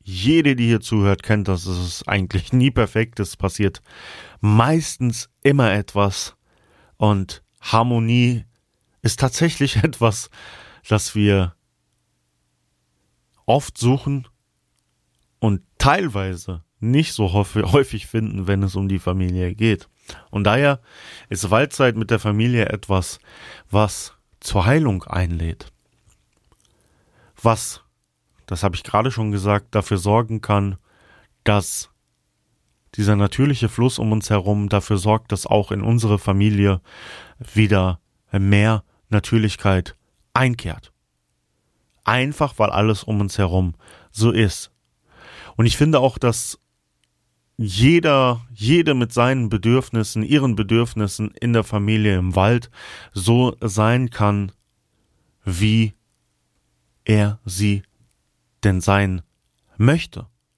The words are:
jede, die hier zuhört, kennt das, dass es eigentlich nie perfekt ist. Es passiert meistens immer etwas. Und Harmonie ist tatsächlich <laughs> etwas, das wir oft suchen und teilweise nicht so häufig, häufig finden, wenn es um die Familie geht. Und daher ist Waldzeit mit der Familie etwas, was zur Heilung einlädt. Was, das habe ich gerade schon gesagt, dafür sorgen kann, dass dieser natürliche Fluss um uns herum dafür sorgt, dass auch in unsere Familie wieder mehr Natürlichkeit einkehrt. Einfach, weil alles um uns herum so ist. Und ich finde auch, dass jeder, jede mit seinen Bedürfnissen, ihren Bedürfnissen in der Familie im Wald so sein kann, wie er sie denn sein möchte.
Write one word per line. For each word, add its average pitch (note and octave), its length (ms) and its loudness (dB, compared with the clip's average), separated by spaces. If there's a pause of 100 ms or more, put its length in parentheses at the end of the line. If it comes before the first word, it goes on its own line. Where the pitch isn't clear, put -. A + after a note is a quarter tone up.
jede, C3+ 540 2
die A#2+ 120 0
hier A2+ 140 4
zuhört, G2 440 0
kennt G#2 240 0
das, F#2 160 -2
dass F2+ 140 -4
es F2 280 -8
eigentlich F#2+ 460 -4
nie B2+ 180 2
perfekt A#2 480 -2
ist. G2 120 -4
Es - 60 -16
passiert - 460 -4 (580)
meistens A#2+ 880 0 (140)
immer C3+ 300 4
etwas. G2+ 640 -2 (600)
Und G2+ 460 0 (180)
Harmonie A#2+ 840 0 (580)
ist - 160 -4
tatsächlich C#3+ 580 -2
<laughs> - 60 2
etwas, A#2 480 -2 (580)
das - 280 -2
wir G2 400 2 (1900)
oft - 320 0
suchen C3 520 -2 (1120)
und G#2 220 0 (160)
teilweise G2 840 -4 (180)
nicht C3 320 0
so F#2 200 -2
häufig, G2+ 400 0
häufig C3+ 340 0
finden, G#2 400 -6
wenn G2 160 0
es F#2+ 120 -4
um G2 140 -2
die F#2+ 100 -2
Familie F2+ 560 -4
geht. G#2+ 340 -2 (420)
Und G#2 140 -4
daher C3+ 360 2 (480)
ist F#2 220 -6
Waldzeit B2 460 2
mit A2 140 -6
der A2+ 80 2
Familie A2 500 0
etwas, G2 520 -4 (500)
was - 440 -2 (260)
zur F#2+ 240 -2
Heilung A#2+ 400 0
einlädt. E2+ 680 -6 (1700)
Was, - 420 -2 (640)
das F#2 160 -6
habe F#2 120 0
ich - 80 -10
gerade A#2 280 0
schon A2 200 -4
gesagt, G2+ 440 -2
dafür G2+ 240 0
sorgen A2 420 0
kann, G2+ 360 0 (680)
dass - 460 -2 (1080)
dieser G#2 180 2
natürliche A#2 540 0
Fluss B2 300 0
um A2 120 -2
uns G#2+ 200 -2
herum G#2 380 0
dafür G2+ 300 0
sorgt, G#2+ 340 0
dass - 140 -4
auch - 240 0
in G2+ 120 -4
unsere A2 360 2
Familie G2+ 600 2 (580)
wieder G2 640 0 (320)
mehr G2+ 520 2 (260)
Natürlichkeit G2+ 880 0 (380)
einkehrt. A#2+ 580 -4 (1120)
Einfach, C3+ 540 -2
weil G#2+ 120 2
alles G#2+ 340 0
um G#2+ 160 -2
uns G2 180 -4
herum F#2 360 0 (360)
so A2 220 2
ist. G2+ 400 0 (840)
Und A#2 100 2
ich A2+ 100 0
finde D3 240 2
auch, C3 180 0
dass - 400 -4 (1040)
jeder, B2+ 800 2 (140)
jede D3 400 2
mit A#2+ 180 -2
seinen A#2+ 380 0
Bedürfnissen, A2+ 720 0
ihren C3 340 2
Bedürfnissen G#2+ 760 -2
in A#2+ 200 -4
der A2+ 100 2
Familie G#2 540 0
im F#2 180 -2
Wald A2 360 2 (420)
so A#2 480 2
sein A2+ 480 0
kann, G2+ 440 -2 (920)
wie G#2+ 480 0 (1120)
er G#2 400 2
sie G2+ 380 -2 (800)
denn F#2 160 2
sein G2 400 0 (560)
möchte. C#3 500 0 (320)